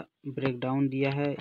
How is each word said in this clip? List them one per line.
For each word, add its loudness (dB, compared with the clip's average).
ब्रेकडाउन 0
दिया 2
है, 0